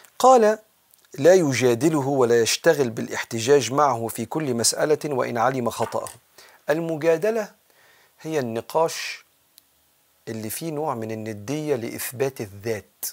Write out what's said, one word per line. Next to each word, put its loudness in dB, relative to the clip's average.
قال: 6
"لا 8
يجادله 2
ولا 4
يشتغل 2
بالاحتجاج 0
معه 2
في -8
كل -4
مسألة 0
وإن -4
علم 0
خطأه". -6
المجادلة -2
هي -4
النقاش -4
اللي -8
فيه -8
نوع -4
من -8
الندية -6
لإثبات -6
الذات -10